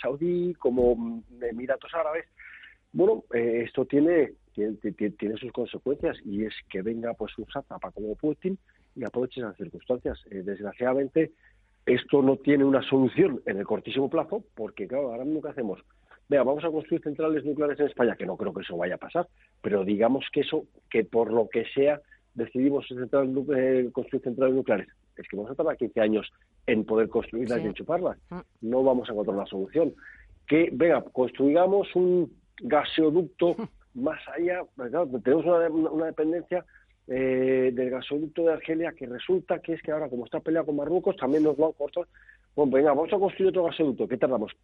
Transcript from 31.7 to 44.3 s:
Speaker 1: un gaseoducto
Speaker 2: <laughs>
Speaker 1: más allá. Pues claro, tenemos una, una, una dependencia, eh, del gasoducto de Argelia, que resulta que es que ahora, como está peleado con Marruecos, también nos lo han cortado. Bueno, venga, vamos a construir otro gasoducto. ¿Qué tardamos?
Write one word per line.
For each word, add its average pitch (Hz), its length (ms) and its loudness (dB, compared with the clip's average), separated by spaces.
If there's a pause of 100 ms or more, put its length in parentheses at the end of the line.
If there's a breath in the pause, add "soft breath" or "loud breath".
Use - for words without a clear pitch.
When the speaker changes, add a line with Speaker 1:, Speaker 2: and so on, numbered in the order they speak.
Speaker 1:
un 180 360 2 (300)
gaseoducto 156 920 2
Speaker 2:
<laughs> - 400 -12
Speaker 1:
más - 240 -4 (160)
allá. 180 260 -2 (140)
Pues 123 160 -10
claro, 156 180 0 (140)
tenemos 135 220 4
una, 170 240 4
una, 160 200 0
una 156 160 -2
dependencia, 160 580 -2 (440 soft breath)
eh, 131 640 2
del 127 160 -2
gasoducto 147 560 -4
de 165 80 4
Argelia, 160 400 -4
que 131 140 -12
resulta 165 520 -2
que 165 140 -6
es 156 80 -8
que 160 100 -6
ahora, 151 180 -4
como 120 160 -6
está 160 140 -6
peleado 160 280 -2
con 147 80 -2
Marruecos, 165 420 0
también 143 260 2
nos 151 140 2
lo 151 100 4
han 160 60 0
cortado. 170 320 -6 (500 soft breath)
Bueno, 143 160 4
venga, 139 220 6
vamos 156 180 0
a 208 80 2
construir 190 300 2
otro 180 140 2
gasoducto. 156 440 0
¿Qué 123 100 -4
tardamos? 117 340 0 (120)